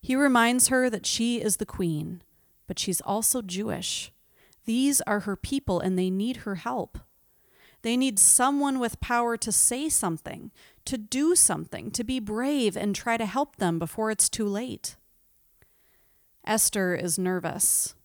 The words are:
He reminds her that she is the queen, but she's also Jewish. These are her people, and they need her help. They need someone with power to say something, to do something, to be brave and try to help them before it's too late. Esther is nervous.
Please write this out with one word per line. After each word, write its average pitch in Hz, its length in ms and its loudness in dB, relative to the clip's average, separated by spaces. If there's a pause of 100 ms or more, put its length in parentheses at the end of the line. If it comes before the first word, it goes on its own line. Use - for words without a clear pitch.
He 254 140 0
reminds 247 520 4
her 254 220 4
that 208 160 -4
she 233 360 0
is 208 160 0
the 208 80 -4
queen, 165 560 -4 (460)
but 175 120 -8
she's 185 220 -2
also 208 400 0
Jewish. 190 680 -6 (540)
These 262 360 2
are 208 200 0
her 196 140 -4
people, 196 440 -2
and 185 180 0
they 185 120 2
need 208 280 -2
her 196 180 -6
help. 233 440 -6 (840)
They 233 160 0
need 254 220 2
someone 277 600 4
with 233 220 -2
power 240 360 0
to - 140 -4
say 269 380 2
something, - 600 -4 (340)
to 262 120 -6
do 277 380 2
something, 170 560 0
to 240 140 -4
be 262 140 -2
brave 220 580 0
and 202 180 0
try 233 220 -2
to 226 80 -2
help 262 320 -2
them 170 220 0
before 220 320 -4
it's - 180 2
too 214 160 -4
late. 208 500 -6 (1500)
Esther 196 500 2
is 175 240 -2
nervous. 180 840 0